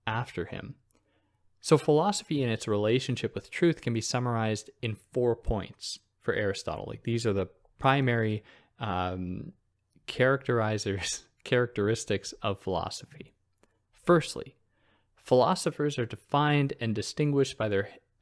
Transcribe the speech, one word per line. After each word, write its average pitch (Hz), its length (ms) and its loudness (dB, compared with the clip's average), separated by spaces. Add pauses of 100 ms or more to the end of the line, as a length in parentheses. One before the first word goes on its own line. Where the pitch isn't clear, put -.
after 110 380 -4
him. - 300 -12 (880)
So 151 160 4
philosophy 156 640 0
in 120 80 0
its 113 180 -4
relationship 113 640 0
with - 160 -10
truth 170 300 2
can 120 140 -4
be 113 80 -2
summarized 113 640 -2 (140)
in 110 120 -4 (180)
four 123 220 2
points - 640 -6 (220)
for - 140 -2
Aristotle. 98 520 -2
Like, 110 160 -10
these 117 240 -2
are 107 60 2
the 95 160 0 (300)
primary, 120 640 2 (340)
um, 92 760 -4 (540)
characterizers, 110 1200 0 (100)
<laughs> - 100 -20
characteristics 113 1000 0
of 101 180 -4
philosophy. - 720 -6 (720)
Firstly, - 500 2 (640)
philosophers 143 800 2
are 117 80 -2
defined 143 720 2
and 113 160 0
distinguished 139 640 0
by 110 140 -2
their, 98 180 2 (340)